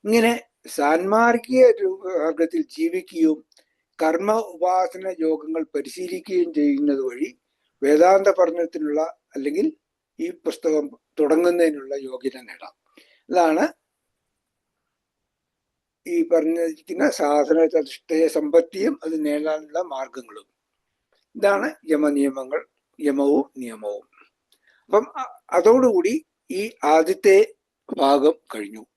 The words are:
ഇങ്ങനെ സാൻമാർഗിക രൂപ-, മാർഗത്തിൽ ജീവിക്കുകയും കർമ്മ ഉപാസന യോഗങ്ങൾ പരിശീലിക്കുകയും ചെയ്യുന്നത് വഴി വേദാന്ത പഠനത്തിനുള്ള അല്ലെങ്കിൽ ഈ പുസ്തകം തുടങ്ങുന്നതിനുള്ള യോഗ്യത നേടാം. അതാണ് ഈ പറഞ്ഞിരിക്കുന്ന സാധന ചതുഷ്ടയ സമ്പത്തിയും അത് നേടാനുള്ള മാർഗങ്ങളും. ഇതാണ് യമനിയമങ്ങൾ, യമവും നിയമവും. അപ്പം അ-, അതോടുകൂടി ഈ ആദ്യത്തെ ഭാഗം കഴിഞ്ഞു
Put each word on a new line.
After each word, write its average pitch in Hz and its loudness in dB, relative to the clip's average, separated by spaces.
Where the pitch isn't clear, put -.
ഇങ്ങനെ 226 2
സാൻമാർഗിക 226 2
രൂപ-, 190 -4
മാർഗത്തിൽ 165 -2
ജീവിക്കുകയും 165 -2
കർമ്മ 170 0
ഉപാസന 185 -2
യോഗങ്ങൾ 160 -4
പരിശീലിക്കുകയും 180 -6
ചെയ്യുന്നത് 143 0
വഴി 127 -6
വേദാന്ത 180 4
പഠനത്തിനുള്ള 165 -2
അല്ലെങ്കിൽ 147 -4
ഈ 165 -8
പുസ്തകം 156 -4
തുടങ്ങുന്നതിനുള്ള 156 0
യോഗ്യത 131 -8
നേടാം. - -20
അതാണ് 170 2
ഈ 170 -6
പറഞ്ഞിരിക്കുന്ന 165 -2
സാധന 147 0
ചതുഷ്ടയ 156 -2
സമ്പത്തിയും 165 0
അത് 160 -8
നേടാനുള്ള 151 -4
മാർഗങ്ങളും. 131 -12
ഇതാണ് 202 0
യമനിയമങ്ങൾ, 143 0
യമവും 143 0
നിയമവും. 107 -12
അപ്പം 214 0
അ-, 262 -10
അതോടുകൂടി 214 4
ഈ 185 -6
ആദ്യത്തെ 180 4
ഭാഗം 143 2
കഴിഞ്ഞു 107 -12